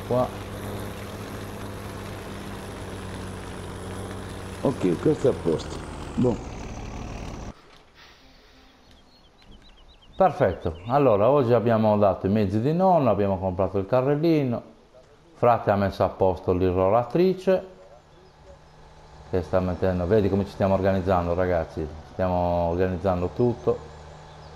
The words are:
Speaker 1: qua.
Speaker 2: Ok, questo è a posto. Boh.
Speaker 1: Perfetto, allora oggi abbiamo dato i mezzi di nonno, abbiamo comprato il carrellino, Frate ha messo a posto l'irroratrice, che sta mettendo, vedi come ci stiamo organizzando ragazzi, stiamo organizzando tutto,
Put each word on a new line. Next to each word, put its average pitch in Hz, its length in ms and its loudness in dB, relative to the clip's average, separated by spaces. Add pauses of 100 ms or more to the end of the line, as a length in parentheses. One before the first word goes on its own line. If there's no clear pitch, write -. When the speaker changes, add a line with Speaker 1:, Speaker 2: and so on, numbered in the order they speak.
Speaker 1:
qua. 123 200 0 (4000)
Speaker 2:
Ok, 92 400 0
questo 143 280 2
è - 20 4
a 87 100 0
posto. - 440 -4 (300)
Boh. 120 200 2 (3750)
Speaker 1:
Perfetto, 98 720 2
allora 120 420 6
oggi 131 240 4
abbiamo 110 460 4
dato 98 260 4
i 98 40 2
mezzi 104 300 2
di 139 140 2
nonno, 170 380 4
abbiamo 98 260 2
comprato 92 400 0
il 98 80 0
carrellino, 143 800 2 (720)
Frate 117 340 4
ha 101 60 4
messo 98 280 2
a 92 60 4
posto 95 440 2
l'irroratrice, 120 1120 2 (1600)
che 92 140 0
sta 92 160 0
mettendo, 90 480 0
vedi 101 200 4
come 98 180 2
ci - 40 -10
stiamo 95 240 0
organizzando 92 600 2
ragazzi, 85 520 -2 (260)
stiamo 87 580 0
organizzando 90 640 0
tutto, 120 420 0 (800)